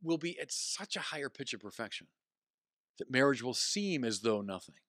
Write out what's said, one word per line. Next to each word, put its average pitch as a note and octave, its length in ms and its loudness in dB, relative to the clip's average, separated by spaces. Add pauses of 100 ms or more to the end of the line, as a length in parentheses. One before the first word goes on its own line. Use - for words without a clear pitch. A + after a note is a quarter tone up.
will E3 160 2
be F3 200 -6
at - 120 -6
such - 460 -4
a F3+ 40 -4
higher C#3+ 280 -4
pitch - 240 -6
of G#2+ 80 -8
perfection - 460 -8 (920)
that - 120 -8
marriage C3 320 6
will B2 100 -2
seem F#3 520 2
as G#2 160 0
though G#2+ 200 4
nothing. G2 360 -6 (120)